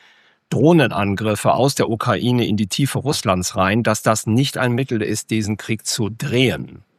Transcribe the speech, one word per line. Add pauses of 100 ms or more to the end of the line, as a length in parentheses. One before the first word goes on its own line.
(500)
Drohnenangriffe
aus
der
Ukraine
in
die
Tiefe
Russlands
rein,
dass
das
nicht
ein
Mittel
ist,
diesen
Krieg
zu
drehen, (160)